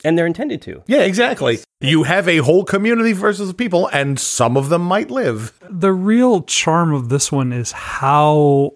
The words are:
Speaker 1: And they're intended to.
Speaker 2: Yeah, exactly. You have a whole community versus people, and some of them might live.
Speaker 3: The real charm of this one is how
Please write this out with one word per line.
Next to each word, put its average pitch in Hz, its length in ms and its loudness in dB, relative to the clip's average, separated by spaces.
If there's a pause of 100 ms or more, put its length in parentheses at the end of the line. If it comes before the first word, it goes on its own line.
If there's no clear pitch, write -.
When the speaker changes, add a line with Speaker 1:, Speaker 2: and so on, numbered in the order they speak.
Speaker 1:
And 160 120 2
they're 170 100 0
intended 214 360 -6
to. - 240 -16
Speaker 2:
Yeah, 269 140 2
exactly. 190 580 0 (220)
You 151 240 2
have 180 240 0
a 170 100 2
whole 160 260 4
community 226 480 0
versus 196 400 -4
people, 185 360 -2
and 139 300 -2
some 123 380 -2
of 139 120 0
them 170 140 0
might 185 280 -2
live. 120 420 -4 (160)
Speaker 3:
The 190 240 0
real 214 500 2
charm 165 520 0
of 127 140 -4
this 139 240 -2
one 127 200 -2
is 120 200 -6
how 147 1040 2